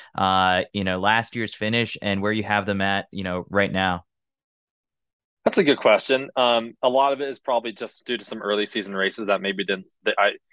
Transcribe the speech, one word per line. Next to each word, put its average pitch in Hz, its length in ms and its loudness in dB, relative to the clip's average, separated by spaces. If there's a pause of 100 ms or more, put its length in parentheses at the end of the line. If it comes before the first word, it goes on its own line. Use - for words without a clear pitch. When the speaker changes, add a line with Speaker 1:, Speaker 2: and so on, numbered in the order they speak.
(160)
Speaker 1:
uh, 92 480 4 (100)
you 101 100 -2
know, 92 160 -2
last 110 360 2
year's 113 180 -6
finish 110 480 -2
and 98 200 -2
where 104 100 0
you 107 120 -2
have 104 220 0
them 98 160 -2
at, 98 300 -2
you 95 120 -8
know, 90 260 -4
right 98 220 2
now? 90 320 0 (1400)
Speaker 2:
That's 226 120 0
a 196 60 6
good 143 160 4
question. 131 580 4
Um, 117 440 2
a 131 80 4
lot 135 240 2
of 131 60 -4
it 139 80 -6
is 131 120 -10
probably 117 340 -2
just - 320 -12
due 123 120 -4
to 107 60 -14
some 110 180 -10
early 104 240 0
season 101 300 -6
races 95 320 -2
that 98 140 2
maybe 98 240 -4
didn't, 95 220 -4 (180)
that 107 120 0
I, 101 140 4 (220)